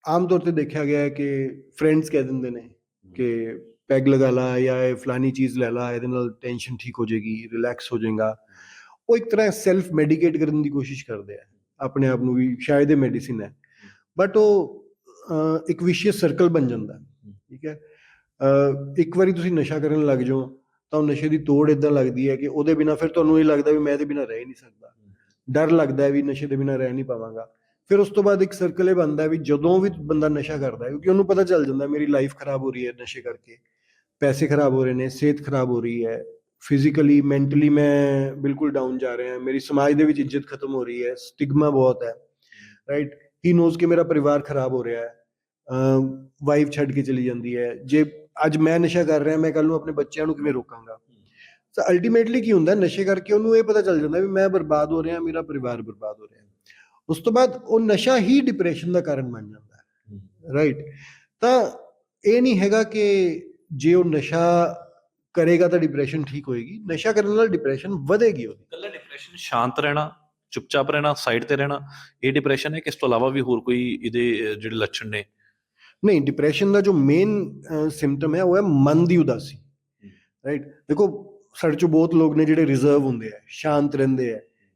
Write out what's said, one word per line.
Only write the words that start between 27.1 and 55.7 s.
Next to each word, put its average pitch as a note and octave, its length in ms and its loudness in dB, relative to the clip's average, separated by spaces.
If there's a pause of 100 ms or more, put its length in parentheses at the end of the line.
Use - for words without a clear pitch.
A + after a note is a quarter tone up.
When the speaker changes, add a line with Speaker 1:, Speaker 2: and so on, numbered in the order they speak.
Speaker 1:
ਫਿਰ G3 120 4
ਉਸ G3 80 2
ਤੋਂ G3+ 140 0
ਬਾਅਦ G3 200 4
ਇੱਕ F#3 100 -2
ਸਰਕਲ F3+ 360 -2
ਇਹ F#3+ 60 4
ਬਣਦਾ D#3 320 0
ਵੀ D#3+ 100 0
ਜਦੋਂ D3+ 440 2
ਵੀ G3 100 0 (100)
ਬੰਦਾ D#3 280 0
ਨਸ਼ਾ D3 280 -4
ਕਰਦਾ A#2+ 280 -6
ਹੈ, C3 60 -6
ਕਿਉਂਕਿ D#3 200 -2
ਉਹਨੂੰ F#3+ 160 4
ਪਤਾ F#3+ 180 2
ਚੱਲ F3 220 2
ਜਾਂਦਾ C3+ 200 -2
"ਮੇਰੀ D3 200 -2
ਲਾਈਫ C#3 300 0
ਖਰਾਬ C#3 260 -6
ਹੋ C3+ 80 -4
ਰਹੀ B2 160 -8
ਹੈ A#2+ 60 -8 (100)
ਨਸ਼ੇ A#2+ 180 -16
ਕਰਕੇ, A#2 380 -14 (600)
ਪੈਸੇ C#3+ 260 0
ਖਰਾਬ C#3+ 260 2
ਹੋ C3 120 2
ਰਹੇ B2+ 80 0
ਨੇ, B2+ 160 -4
ਸਿਹਤ D3 360 -2
ਖਰਾਬ C3 260 -2
ਹੋ A#2+ 100 0
ਰਹੀ A#2 260 -4
ਹੈ, A2+ 180 -6 (360)
ਫਿਜ਼ੀਕਲੀ, C#3+ 600 4
ਮੈਂਟਲੀ C#3 480 2
ਮੈਂ C#3+ 640 2
ਬਿਲਕੁਲ C#3 380 -2
ਡਾਊਨ C3 280 -4
ਜਾ B2 180 -6
ਰਿਹਾ, B2+ 220 -8
ਮੇਰੀ C3 220 -4
ਸਮਾਜ C#3+ 320 0
ਦੇ D3+ 120 4
ਵਿੱਚ D3+ 160 2
ਇੱਜ਼ਤ C3+ 260 -4
ਖਤਮ C3+ 280 -10
ਹੋ B2+ 100 -4
ਰਹੀ A#2+ 220 -6
ਹੈ, B2+ 80 -4
ਸਟਿਗਮਾ D3 560 -2
ਬਹੁਤ B2+ 340 2
ਹੈ", A#2 100 -8 (760)
ਰਾਈਟ? D3 240 -4 (340)
He E3+ 100 4
knows E3 200 2
ਕਿ E3+ 80 2
ਮੇਰਾ E3+ 160 4
ਪਰਿਵਾਰ D3 380 2
ਖਰਾਬ C#3 320 -4
ਹੋ B2 120 -4
ਰਿਹਾ A#2 180 -6
ਹੈ, A#2 120 -12 (560)
ਅਹ, C3+ 560 0 (180)
ਵਾਈਫ D3 260 2
ਛੱਡ C#3+ 220 -4
ਕੇ C#3 100 -2
ਚਲੀ B2+ 220 -2
ਜਾਂਦੀ A#2+ 320 -6
ਹੈ, A#2+ 180 -4
ਜੇ C#3+ 300 2 (420)
ਅੱਜ D3+ 100 0
ਮੈਂ D#3+ 240 2
ਨਸ਼ਾ E3+ 240 2
ਕਰ D3+ 160 2
ਰਿਹਾ, D#3 160 0
ਮੈਂ D#3+ 140 0
ਕੱਲ੍ਹ D#3 160 0
ਨੂੰ D#3+ 100 0
ਆਪਣੇ D#3 160 -6
ਬੱਚਿਆਂ D3 340 -4
ਨੂੰ D#3 80 -2
ਕਿਵੇਂ D3 180 -2
ਰੋਕਾਂਗਾ? A#2 460 -10 (800)
ਤਾਂ - 180 2
ultimately A3+ 500 2
ਕੀ A3 80 2
ਹੁੰਦਾ, F3 220 4
ਨਸ਼ੇ G3 300 0
ਕਰਕੇ F#3+ 300 0
ਉਹਨੂੰ A3+ 220 4
ਇਹ A3+ 60 6
ਪਤਾ G#3+ 200 2
ਚੱਲ F3+ 180 2
ਜਾਂਦਾ D3+ 180 -2
ਵੀ G3 80 0
"ਮੈਂ F#3+ 220 2
ਬਰਬਾਦ D#3 440 0
ਹੋ D#3+ 120 -2
ਰਿਹਾ, E3+ 160 -4
ਮੇਰਾ E3 220 -6
ਪਰਿਵਾਰ B2+ 400 -8